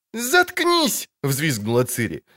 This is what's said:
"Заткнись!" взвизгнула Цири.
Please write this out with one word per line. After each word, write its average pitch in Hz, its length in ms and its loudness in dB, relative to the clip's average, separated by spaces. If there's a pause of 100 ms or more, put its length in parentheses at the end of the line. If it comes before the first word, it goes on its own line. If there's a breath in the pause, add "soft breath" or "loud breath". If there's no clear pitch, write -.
(120)
"Заткнись!" 339 960 0 (140)
взвизгнула 123 600 0
Цири. 101 400 -4 (120)